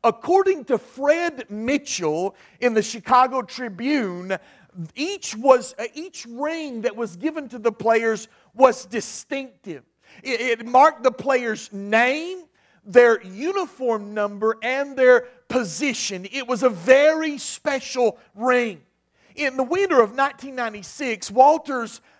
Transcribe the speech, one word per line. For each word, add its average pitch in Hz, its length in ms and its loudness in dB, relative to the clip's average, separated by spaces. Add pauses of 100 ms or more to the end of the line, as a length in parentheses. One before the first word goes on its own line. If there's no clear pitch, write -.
according 339 600 2
to 247 120 -2
Fred 285 720 -2
Mitchell 202 840 -4 (260)
in 240 140 0
the 214 80 2
Chicago 247 580 0
Tribune, 202 960 -4 (600)
each 330 400 -8
was, 254 420 2
uh, 226 60 -8 (100)
each 320 340 -14
ring 285 520 -6
that 208 160 -4
was 220 180 -6
given 285 360 -6
to 247 80 -14
the 220 120 0
players 226 560 0 (260)
was 254 340 4
distinctive. 208 1000 -10 (400)
It, 240 160 -4
it 233 260 -2
marked 262 380 4
the 254 80 4
player's 247 600 -2
name, 254 720 -2 (420)
their 233 380 6
uniform 226 920 -6
number, 208 500 -2
and 269 340 -4
their 254 320 6 (180)
position. 202 840 -4
It 254 160 -6
was 247 160 -2
a 247 60 6
very 285 680 4
special - 800 -2 (160)
ring. 233 460 0 (560)
In 269 200 -4
the 262 60 -2
winter 339 380 2
of 220 160 0
nineteen 277 400 -4
ninety-six, 220 720 -8
Walter's, 262 680 2 (200)